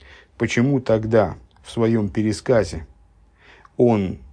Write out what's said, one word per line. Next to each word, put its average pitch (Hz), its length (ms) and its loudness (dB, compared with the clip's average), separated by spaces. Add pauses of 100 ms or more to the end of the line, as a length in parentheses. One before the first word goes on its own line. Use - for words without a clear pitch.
(380)
почему 127 420 0
тогда 110 560 0 (260)
в - 80 -20
своём 113 380 0
пересказе 104 760 -2 (920)
он 110 420 2 (140)